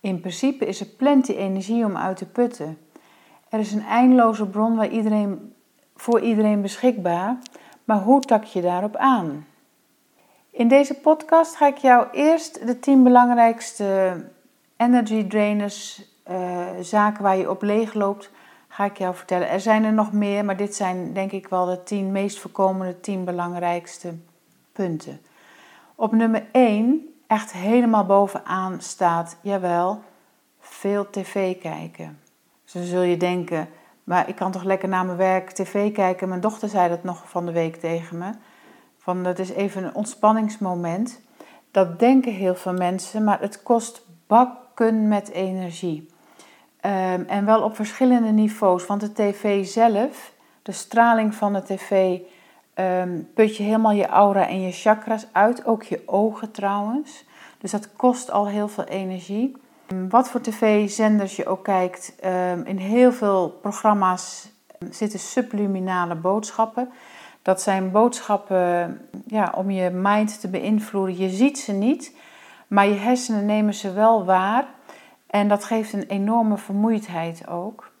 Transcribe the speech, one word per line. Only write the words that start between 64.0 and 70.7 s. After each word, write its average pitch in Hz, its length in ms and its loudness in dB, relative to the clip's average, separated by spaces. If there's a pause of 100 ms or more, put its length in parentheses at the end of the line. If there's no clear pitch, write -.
ehm, - 140 -14
zitten 214 260 -6
subliminale 190 960 -2
boodschappen. 220 760 -2 (520)
Dat 185 200 0
zijn 190 280 -2
boodschappen, 190 1080 0 (260)
ja, 214 300 -2
om 196 140 -4
je 185 200 -2
mind 208 500 0
te 196 80 -8
beïnvloeden. 196 720 -2